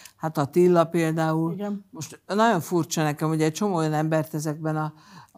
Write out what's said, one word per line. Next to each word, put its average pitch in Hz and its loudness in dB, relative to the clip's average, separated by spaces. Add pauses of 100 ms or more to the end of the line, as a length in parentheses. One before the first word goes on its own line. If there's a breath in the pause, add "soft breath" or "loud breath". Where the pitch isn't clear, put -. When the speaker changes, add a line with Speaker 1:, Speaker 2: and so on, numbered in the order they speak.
(180 loud breath)
Speaker 1:
Hát 160 -6
Attila 175 6
például. 160 0
Speaker 2:
Igen. 202 -8
Speaker 1:
Most - -14
nagyon 208 2
furcsa 165 -2
nekem, 151 -2
hogy 156 0
egy 156 2
csomó 208 -2
olyan 156 0
embert 156 0
ezekben 156 -4
a, 156 -4 (440 loud breath)